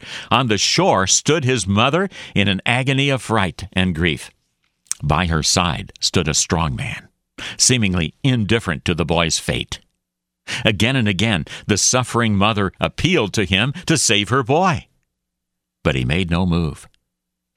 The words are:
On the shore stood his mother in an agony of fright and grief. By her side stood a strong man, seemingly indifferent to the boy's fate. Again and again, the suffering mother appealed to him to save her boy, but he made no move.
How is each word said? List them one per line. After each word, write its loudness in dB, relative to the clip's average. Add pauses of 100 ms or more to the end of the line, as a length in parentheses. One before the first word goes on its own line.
(300)
On 2
the 2
shore 2
stood 0
his 0
mother 2 (260)
in 2
an 0
agony 2
of 0
fright -2
and 2
grief. -2 (720)
By 2
her 0
side -2
stood 0
a 0
strong 0
man, -8 (500)
seemingly 2
indifferent 0
to 0
the 0
boy's 0
fate. -6 (840)
Again 2
and 2
again, 0 (220)
the 2
suffering 0
mother 2
appealed 0
to 0
him 2 (100)
to 2
save 0
her 0
boy, 0 (1000)
but 0
he -2
made -2
no 0
move. -2 (680)